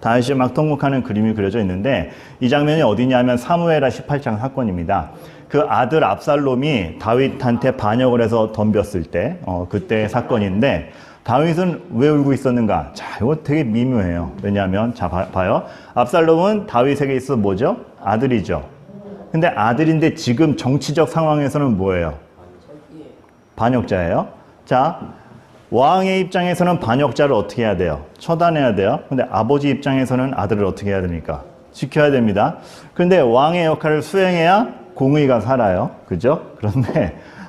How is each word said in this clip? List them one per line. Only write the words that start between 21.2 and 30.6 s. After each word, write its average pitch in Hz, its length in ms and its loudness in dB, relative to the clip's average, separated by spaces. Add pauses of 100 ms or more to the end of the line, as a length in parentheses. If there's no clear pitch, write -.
뭐예요? 90 380 0 (1400)
반역자예요. 107 720 0 (360)
자, 139 340 0 (720)
왕의 190 500 2
입장에서는 180 600 0
반역자를 143 540 2
어떻게 104 280 -2
해야 104 140 0
돼요? 78 260 -2 (160)
처단해야 160 560 0
돼요. 101 340 0
근데 131 220 -2
아버지 139 400 0
입장에서는 131 640 0
아들을 104 300 0